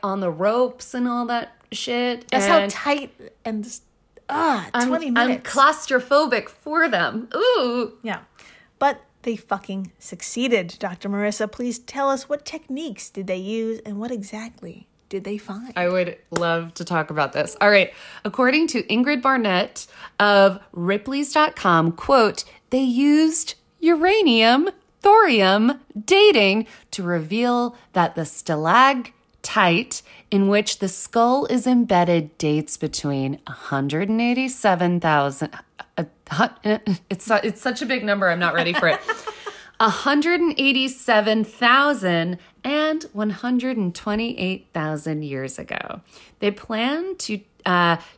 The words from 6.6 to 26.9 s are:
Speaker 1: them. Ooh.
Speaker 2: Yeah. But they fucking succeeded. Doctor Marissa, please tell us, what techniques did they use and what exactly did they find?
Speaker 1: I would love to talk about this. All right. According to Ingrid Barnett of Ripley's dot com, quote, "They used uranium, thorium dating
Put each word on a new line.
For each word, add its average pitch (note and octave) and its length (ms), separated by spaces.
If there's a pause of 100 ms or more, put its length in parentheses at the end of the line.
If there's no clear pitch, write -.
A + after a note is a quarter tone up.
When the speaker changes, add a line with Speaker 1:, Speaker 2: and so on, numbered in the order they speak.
Speaker 1:
them. G3 440
Ooh. B3+ 600 (100)
Speaker 2:
Yeah. G#3+ 160 (600)
But C#4 220 (220)
they A#3 120
fucking F#3+ 640
succeeded. G#3+ 800
Doctor F#3 300
Marissa, G#3 420
please B3 280
tell C#4 300
us, C4+ 200
what D4 160
techniques D4 640
did G3 180
they F#3 100
use A3 480
and G#3 140
what A3+ 120
exactly G#3+ 760 (220)
did G3 160
they G3+ 120
find? G#3+ 380
Speaker 1:
I F3+ 140
would F3+ 280 (140)
love E3 440
to E3+ 100
talk D#3+ 240
about D3+ 240
this. - 260
All G#3 100
right. G3 240 (300)
According C4+ 440
to A#3+ 160
Ingrid B3 380
Barnett A3+ 640 (340)
of G3 400 (120)
Ripley's G#3 640
dot D4+ 240
com, E3 340
quote, A3+ 520 (260)
"They B3+ 120
used D4 760 (260)
uranium, D#4+ 880 (320)
thorium B3 760 (260)
dating A3+ 600 (240)